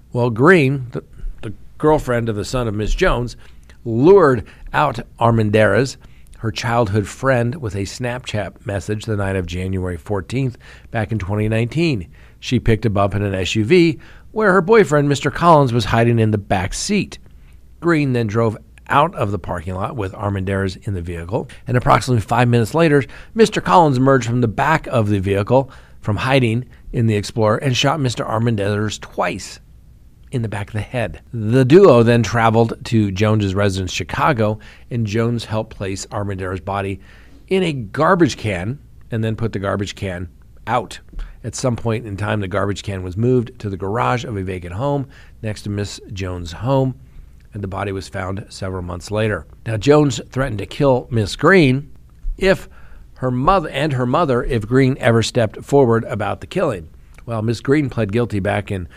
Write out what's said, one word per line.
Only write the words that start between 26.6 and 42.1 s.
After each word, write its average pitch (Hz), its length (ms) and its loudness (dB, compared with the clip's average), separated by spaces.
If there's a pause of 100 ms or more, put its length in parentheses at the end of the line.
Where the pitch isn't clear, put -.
in 113 140 0
the 110 100 2
Explorer 107 420 0
and 127 200 -2
shot 139 220 0
Mister 131 260 -2
Armendariz 107 760 -2
twice - 600 -6 (720)
in 127 100 -4
the 113 80 -4
back 101 180 -8
of - 60 -14
the 107 80 -4
head. 98 400 -8 (100)
The 117 320 2
duo 143 380 8
then 120 220 4
traveled 113 640 2
to 107 260 0
Jones's 104 420 0
residence, 95 380 0
Chicago, 110 680 -2 (320)
and 117 160 -4
Jones 117 400 -2
helped 110 320 -6
place 98 300 -8
Armendariz's 95 520 -6
body 98 400 -6 (480)
in 185 140 0
a 170 100 -2
garbage 147 640 0
can 101 440 -6 (320)
and 113 120 -2
then 113 120 -2
put 107 180 -4
the 107 60 -6
garbage 98 340 -4
can 92 340 -8 (380)
out. 117 340 -4 (440)
At 113 120 -8
some 123 200 -2
point 113 300 -4
in 101 120 -8